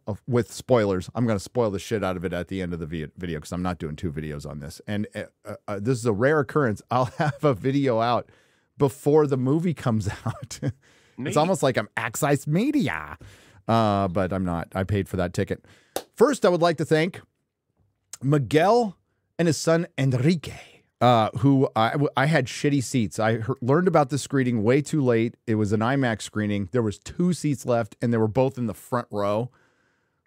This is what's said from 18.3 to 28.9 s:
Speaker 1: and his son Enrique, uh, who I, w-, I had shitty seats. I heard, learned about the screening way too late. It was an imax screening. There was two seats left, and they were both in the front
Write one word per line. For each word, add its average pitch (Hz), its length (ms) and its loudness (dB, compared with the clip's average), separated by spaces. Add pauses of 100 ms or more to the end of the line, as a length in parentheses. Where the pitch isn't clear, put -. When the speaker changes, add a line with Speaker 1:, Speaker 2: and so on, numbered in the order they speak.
Speaker 1:
and 170 100 2
his 156 100 2
son 165 280 2 (100)
Enrique, 135 640 0 (440)
uh, 117 360 6
who 135 380 4
I, 113 160 2
w-, 147 260 0
I 131 80 2
had 151 220 2
shitty 143 360 0
seats. 110 360 -2
I 110 180 2
heard, 110 240 -4
learned 151 260 2
about 156 220 4
the 143 80 -2
screening 123 460 0
way 131 180 4
too 147 220 -2
late. 117 320 2 (100)
It 113 100 0
was 107 160 0
an 110 100 2
imax 120 420 0
screening. 104 480 -2
There 123 100 0
was 104 160 -2
two - 360 -2
seats 147 320 -4
left, 117 360 -2
and 120 100 0
they 117 60 2
were 110 100 4
both 131 300 0
in 123 80 -4
the 101 80 -4
front - 380 -6